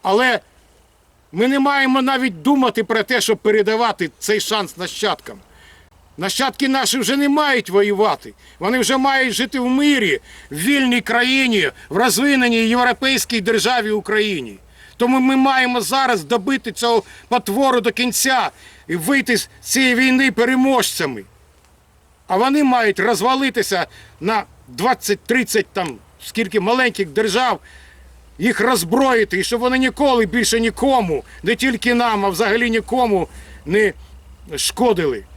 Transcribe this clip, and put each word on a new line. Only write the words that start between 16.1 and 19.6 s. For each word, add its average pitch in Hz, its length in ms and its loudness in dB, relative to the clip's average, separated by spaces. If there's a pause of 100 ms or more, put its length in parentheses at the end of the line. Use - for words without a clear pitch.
добити 233 480 -2
цього 233 300 0 (260)
потвору 247 520 0
до 220 120 -2
кінця 247 580 0 (380)
і 165 80 -4
вийти 233 400 0
з - 120 -6 (140)